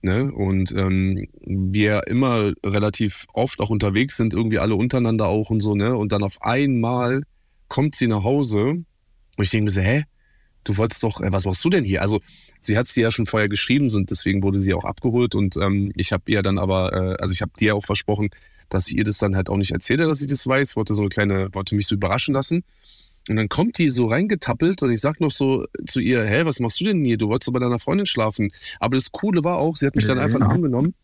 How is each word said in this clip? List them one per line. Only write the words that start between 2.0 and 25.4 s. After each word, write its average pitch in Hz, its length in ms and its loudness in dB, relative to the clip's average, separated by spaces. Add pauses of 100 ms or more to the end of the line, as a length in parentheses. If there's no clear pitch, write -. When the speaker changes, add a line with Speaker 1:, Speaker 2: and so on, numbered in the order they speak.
Speaker 1:
immer 117 480 0 (100)
relativ 104 720 -2
oft 117 260 -2
auch 107 120 -2
unterwegs 107 460 0
sind, 113 180 0
irgendwie 110 240 0
alle 110 160 0
untereinander 113 540 0
auch 107 200 0
und 110 120 2
so, 104 140 0
ne? 107 200 2
Und 104 160 0
dann 104 120 0
auf 98 180 -4
einmal 123 840 0 (460)
kommt 151 260 0
sie 131 120 0
nach 104 160 0
Hause 120 360 2 (100)
und 165 160 -4 (540)
ich 101 100 2
denke 107 160 2
mir 104 60 0
so, 95 100 0
"Hä? 120 220 2 (600)
Du 98 140 -2
wolltest 110 240 0
doch, 113 200 -2
äh, 98 100 0
was 95 140 0
machst 95 200 0
du 165 60 4
denn 180 120 2
hier?" 98 200 0
Also 104 160 0 (400)
sie 107 180 0
hat's 123 160 0
dir 123 80 2
ja 113 100 4
schon 110 140 -2
vorher 107 240 0
geschrieben, 127 400 2
sind, 101 220 0
deswegen 98 320 0
wurde 98 180 2
sie 95 140 2
auch 85 80 -4
abgeholt 120 500 0
und, 101 240 0
ähm, 98 380 0
ich 104 180 0
hab - 160 -4
ihr 101 140 2
dann 98 160 0
aber, 92 340 0
äh, 92 260 0
also 95 140 -2
ich - 80 -2
hab - 160 -8
dir 107 180 2
auch 101 100 -2
versprochen, 104 440 -2 (400)
dass 95 180 0
ich - 100 -2
ihr 107 60 0
das 107 140 -2
dann 98 180 0
halt 95 140 -2
auch 98 80 0
nicht 98 140 0
erzähle, 135 360 0
dass 147 140 0
ich 143 60 -6
das 139 200 -2
weiß, 131 280 0
wollte 107 180 -2
so 104 80 0
eine 101 80 0
kleine, 98 440 0
wollte 95 220 -4
mich 104 120 0
so 110 80 0
überraschen 101 400 0
lassen. 165 280 0 (680)
Und 110 60 0
dann 110 140 0
kommt 202 280 0
die 160 120 4
so 123 160 2
reingetappelt 165 760 0
und 127 80 2
ich 113 100 2
sag 147 180 -2
noch 151 120 0
so 135 340 0 (200)